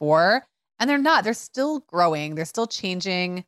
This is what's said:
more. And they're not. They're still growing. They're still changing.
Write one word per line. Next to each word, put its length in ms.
more. 460
And 100
they're 80
not. 280
They're 100
still 460
growing. 560
They're 100
still 220
changing. 800